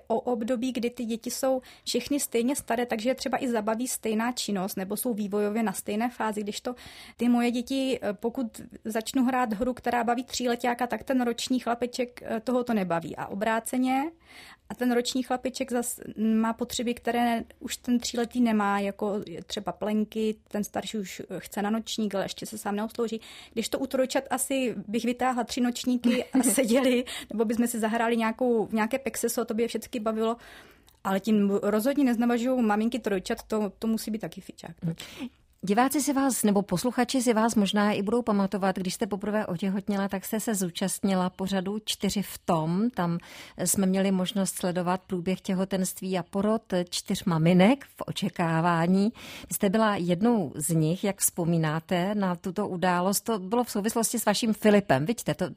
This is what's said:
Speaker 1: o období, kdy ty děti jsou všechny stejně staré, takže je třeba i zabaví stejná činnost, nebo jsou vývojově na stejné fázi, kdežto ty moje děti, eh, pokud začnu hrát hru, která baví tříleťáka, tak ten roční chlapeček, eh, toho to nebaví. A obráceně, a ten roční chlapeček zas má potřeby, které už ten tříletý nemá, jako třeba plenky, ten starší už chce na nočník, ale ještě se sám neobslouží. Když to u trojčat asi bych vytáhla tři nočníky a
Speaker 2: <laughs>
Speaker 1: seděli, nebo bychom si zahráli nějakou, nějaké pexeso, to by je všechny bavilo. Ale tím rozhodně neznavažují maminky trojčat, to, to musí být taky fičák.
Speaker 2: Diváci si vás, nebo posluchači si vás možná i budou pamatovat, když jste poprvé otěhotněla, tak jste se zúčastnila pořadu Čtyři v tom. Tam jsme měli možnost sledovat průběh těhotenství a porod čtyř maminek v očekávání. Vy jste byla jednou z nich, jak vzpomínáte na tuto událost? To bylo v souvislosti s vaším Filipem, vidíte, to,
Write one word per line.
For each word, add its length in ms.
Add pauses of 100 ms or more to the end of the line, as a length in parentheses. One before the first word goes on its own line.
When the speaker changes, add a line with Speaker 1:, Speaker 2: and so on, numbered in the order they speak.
Speaker 1:
o 120
období, 520
kdy 180
ty 160
děti 260
jsou 300 (240)
všechny 340
stejně 360
staré, 300
takže 240
je 60
třeba 280
i 80
zabaví 360
stejná 440
činnost, 460
nebo 200
jsou 160
vývojově 500
na 100
stejné 360
fázi, 320
kdežto 340 (420)
ty 120
moje 220
děti, 500
eh, 120
pokud 480 (240)
začnu 400
hrát 280
hru, 200
která 300
baví 200
tříleťáka, 640
tak 160
ten 180
roční 380
chlapeček, 640
eh, 160
toho 240
to 100
nebaví. 420
A 120
obráceně, 760 (680)
a 60
ten 160
roční 320
chlapeček 480
zas 280 (420)
má 120
potřeby, 400
které 500 (160)
už 180
ten 220
tříletý 420
nemá, 380
jako 420 (240)
třeba 260
plenky, 640 (120)
ten 160
starší 340
už 240 (160)
chce 240
na 80
nočník, 460
ale 100
ještě 200
se 120
sám 180
neobslouží. 460 (320)
Když 160
to 100
u 80
trojčat 420
asi 460 (120)
bych 180
vytáhla 380
tři 180
nočníky 640
a 180
Speaker 2:
<laughs> 100
Speaker 1:
seděli, 520 (280)
nebo 120
bychom 220
si 120
zahráli 380
nějakou, 540
nějaké 280
pexeso, 460
to 80
by 80
je 60
všechny 320
bavilo. 380 (640)
Ale 160
tím 300
rozhodně 540
neznavažují 580
maminky 380
trojčat, 440
to, 360
to 80
musí 240
být 100
taky 200
fičák. 340 (880)
Speaker 2:
Diváci 400
si 120
vás, 300
nebo 180
posluchači 600
si 120
vás 220
možná 360
i 100
budou 200
pamatovat, 540
když 180
jste 140
poprvé 380
otěhotněla, 600
tak 180
jste 140
se 160
zúčastnila 760
pořadu 560
Čtyři 360
v 240
tom. 440
Tam 280 (480)
jsme 200
měli 260
možnost 440
sledovat 520
průběh 340
těhotenství 760
a 60
porod 380 (280)
čtyř 340
maminek 600
v 220
očekávání. 960 (460)
Vy 60
jste 140
byla 260
jednou 600
z 140
nich, 340
jak 160
vzpomínáte 960
na 200
tuto 320
událost? 540
To 180
bylo 240
v 80
souvislosti 480
s 60
vaším 280
Filipem, 520
vidíte, 280
to, 120 (120)